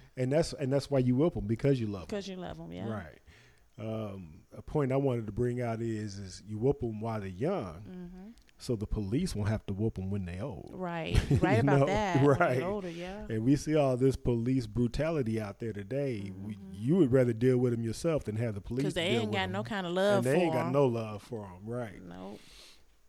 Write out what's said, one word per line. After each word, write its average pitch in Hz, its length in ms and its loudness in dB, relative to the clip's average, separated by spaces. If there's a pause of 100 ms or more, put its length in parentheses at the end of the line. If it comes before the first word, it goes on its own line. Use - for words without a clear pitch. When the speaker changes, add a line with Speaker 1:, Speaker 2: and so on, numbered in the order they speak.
(160)
Speaker 1:
And 127 160 0
that's, 160 220 2
and 135 180 -2
that's 143 200 0
why 139 80 4
you 127 160 4
whoop 160 200 4
'em, 101 120 -4
because 139 320 2
you 110 80 -2
love 98 160 -6
'em. - 40 -12
Speaker 2:
'Cause 196 200 -6
you 185 80 -10
love 180 240 -10
'em, 117 120 -14
yeah. 90 160 -8
Speaker 1:
Right. 98 320 -10 (580)
Um, 101 640 -8 (140)
a 107 60 -14
point 139 320 -2
I 135 40 2
wanted 123 280 0
to 101 80 -8
bring 123 280 -2
out 113 200 -2
is, 107 360 -4
is 95 300 -12
you 107 100 -6
whoop 135 260 2
'em 110 180 -4
while 110 180 -4
they're 98 80 -8
young, 101 600 -4
Speaker 2:
Mm-hmm. 185 400 -14 (280)
Speaker 1:
so 120 200 -4
the 104 100 -4
police 107 480 -2
won't 104 140 0
have 107 160 -2
to 101 80 -6
whoop 107 260 -2
'em 95 120 -4
when 101 120 -2
they 90 160 -6
old. 123 340 -8
Speaker 2:
Right. 170 440 -2 (120)
Speaker 1:
<laughs> 143 120 4
Speaker 2:
Right - 140 4
Speaker 1:
You - 60 6
Speaker 2:
about 139 200 6
Speaker 1:
know? 139 60 6
Speaker 2:
that. 196 340 2
When 139 40 6 (120)
Speaker 1:
Right. 135 220 4
Speaker 2:
they're 170 80 -2
older, 196 220 -4
yeah. 185 380 -10
Speaker 1:
And 110 160 -2
we 139 140 6
see 156 180 -2
all 135 220 4
this 131 180 4
police 123 500 0
brutality 120 760 -2
out 101 180 -10
there 110 140 -6
today. 104 580 -6 (100)
We, 104 120 -8
Speaker 2:
Mm-hmm. 95 200 -14
Speaker 1:
you 113 240 2
would 143 140 8
rather 123 220 6
deal 123 240 4
with 123 160 4
'em 117 100 0
yourself 135 400 0
than 107 140 -4
have 113 180 0
the 98 60 -8
police 123 220 -4
Speaker 2:
'Cause 175 100 0
they 175 160 -2
Speaker 1:
deal 226 120 2
Speaker 2:
ain't 214 100 -2
Speaker 1:
with - 20 -2
Speaker 2:
got 190 120 0
Speaker 1:
'em. 185 60 -6
Speaker 2:
no 196 120 -4
kind 196 240 -6
of 170 60 -4
love 196 260 4
Speaker 1:
And 120 80 0
they 139 120 4
Speaker 2:
for 185 60 4
Speaker 1:
ain't 160 80 0
got 160 140 0
Speaker 2:
'em. 127 40 -2
Speaker 1:
no 143 140 6
love 110 380 -2
for 110 220 -10
'em, 92 200 -16
right? 113 420 -8
Speaker 2:
Nope. 92 320 -14 (680)